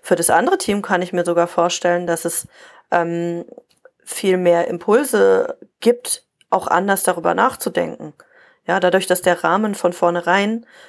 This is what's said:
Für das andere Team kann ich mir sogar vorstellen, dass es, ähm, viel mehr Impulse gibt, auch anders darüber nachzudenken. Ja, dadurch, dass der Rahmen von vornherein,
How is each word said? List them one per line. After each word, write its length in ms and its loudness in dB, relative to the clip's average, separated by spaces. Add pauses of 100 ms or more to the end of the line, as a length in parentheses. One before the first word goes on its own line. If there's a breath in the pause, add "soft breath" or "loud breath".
Für 140 0
das 140 0
andere 280 2
Team 240 -4
kann 200 -2
ich 120 -6
mir 120 0
sogar 220 2
vorstellen, 600 -2
dass 180 -2
es, 220 -6 (440 loud breath)
ähm, 540 -2 (580)
viel 340 0
mehr 300 2
Impulse 920 2 (240)
gibt, 440 -2 (240)
auch 180 -2
anders 360 0
darüber 300 0
nachzudenken. 800 -4 (520 soft breath)
Ja, 140 -2
dadurch, 280 2
dass 140 0
der 220 0
Rahmen 320 0
von 180 -2
vornherein, 720 0 (240 loud breath)